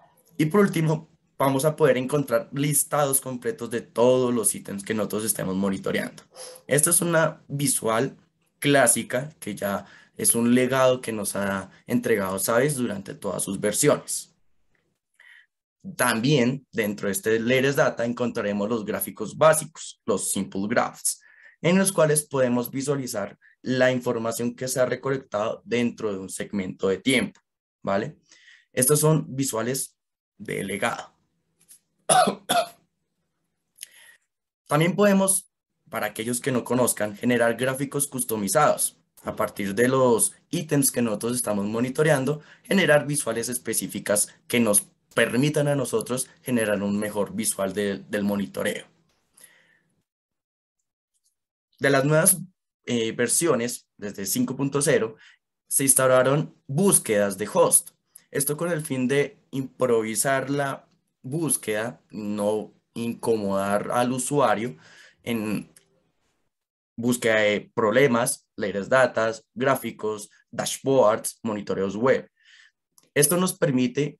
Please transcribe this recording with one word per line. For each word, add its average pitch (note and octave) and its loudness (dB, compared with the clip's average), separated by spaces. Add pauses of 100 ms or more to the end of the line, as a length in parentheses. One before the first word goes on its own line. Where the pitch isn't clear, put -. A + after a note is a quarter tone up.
(380)
Y D#3 2
por G3+ 4
último, D#3+ 0 (280)
vamos C3+ 2
a D3+ 2
poder C3+ 4
encontrar B2+ -2
listados C#3+ 0
completos A#2+ -6
de A#2+ -4
todos B2 2
los G#2+ 0
ítems G2+ -10
que A2 -4
nosotros G#2+ -2
estemos G2+ -4
monitoreando. G2 -4 (440)
Esta D3+ 2
es - 2
una D#3+ 0
visual C3 -2 (440)
clásica C3 2 (100)
que G#2 -8
ya G2+ -4 (300)
es - 0
un A#2+ 4
legado B2+ 4
que A#2 -8
nos G#2 -6
ha G2 -4 (160)
entregado G#2+ 0
Savix B2+ 2
durante G#2+ -8
todas G2 -6
sus G2+ -6
versiones. - 0 (1700)
También B2 2
dentro G#2 -2
de G2 -2
este A2 0
Latest C3 2
Data B2 0
encontraremos A2+ -2
los A2+ -2
gráficos G2+ -8
básicos, D#3 0
los - -2
Simple G3 -4
Graphs, - -4 (360)
en F#3 2
los F#3+ 2
cuales D3+ 2
podemos B2 0
visualizar C3 -6 (240)
la B2+ 2
información A#2+ -4
que B2+ -8
se C3 -4
ha B2+ 4
recolectado B2 -4
dentro A2+ -2
de F#2+ -6
un F#2+ -12
segmento G2 -6
de F#2+ 0
tiempo, B2 0 (400)
¿vale? G#2 -4 (520)
Estos D3 2
son D#3 4 (100)
visuales C3 -4 (400)
de G2+ -8
legado. G2+ -6 (920)
<coughs> - 4 (2250)
También D#3+ 2
podemos, G3 2 (380)
para G#2+ -6
aquellos A2+ -4
que C3+ -2
no A#2+ -2
conozcan, G#2+ 0
generar A#2+ 2
gráficos C3+ -4
customizados. A#2+ 0 (240)
A A2 -8
partir G#2 -4
de A#2+ 4
los B2+ 2 (160)
ítems D3+ 0
que B2 -2
nosotros A#2 -2
estamos G#2 -2
monitoreando, C3 0 (200)
generar D3+ 4
visuales A#2 -4
específicas G#2 -2 (200)
que A#2+ 2
nos G#3 2 (220)
permitan C3+ 2
a C#3+ 0
nosotros B2 -4 (120)
generar G#2+ 0
un G2+ 0
mejor G#2 -4
visual G2 -2
de, G2+ -2
del G#2 -4
monitoreo. G2+ -4 (3000)
De C#3 2
las C#3 4
nuevas, D#3+ 4 (480)
eh, A2+ 0
versiones, A#2+ 0
desde G2 -8
cinco B2+ -2
punto C#3 -2
cero, A2+ 2 (500)
se - -2
instauraron C3 4 (100)
búsquedas A#2 2
de G#2 -6
host. - 2 (420)
Esto C#3+ -2
con E3+ -4
el D#3 -4
fin B2+ -2
de C#3 0 (140)
improvisar C3 0
la C#3 -4 (340)
búsqueda, B2 -4 (100)
no G#2 -4 (200)
incomodar G2+ -2
al B2 2
usuario B2+ 0 (460)
en G#2+ -4 (1300)
búsqueda A#2 2
de G#2 0
problemas, A#2+ 2
latest G2+ -4
datas, A#2 2
gráficos, G#2+ -4 (220)
dashboards, B2 0
monitoreos G2 -4
web. A#2+ 0 (840)
Esto D3+ 2
nos F#3 0
permite C#3 0